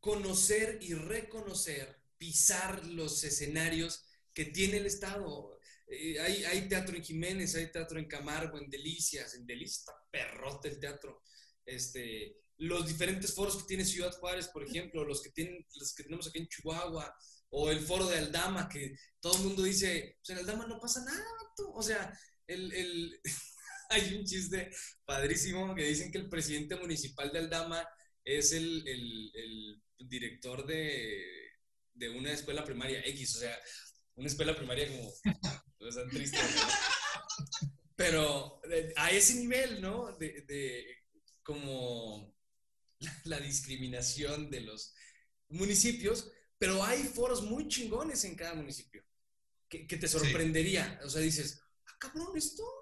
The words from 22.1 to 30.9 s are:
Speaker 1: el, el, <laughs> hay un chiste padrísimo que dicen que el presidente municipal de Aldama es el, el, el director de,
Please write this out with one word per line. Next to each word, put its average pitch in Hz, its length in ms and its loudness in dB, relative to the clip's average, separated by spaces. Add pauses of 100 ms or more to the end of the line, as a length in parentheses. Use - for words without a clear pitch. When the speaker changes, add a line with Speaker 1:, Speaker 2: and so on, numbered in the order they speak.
Speaker 1:
el, 180 240 -4
el, 175 520 -4
<laughs> - 300 -6 (360)
hay 196 240 6
un 208 120 -4
chiste 185 440 -2 (360)
padrísimo 170 680 2
que 156 100 0
dicen 151 280 2
que 190 60 -2
el - 100 -6
presidente 151 480 -2
municipal 147 560 -4
de 165 60 0
Aldama 165 500 -2 (340)
es 143 300 6
el, 160 340 0
el, 117 480 -6
el 107 480 -10 (260)
director 127 580 -8
de, 131 580 0 (680)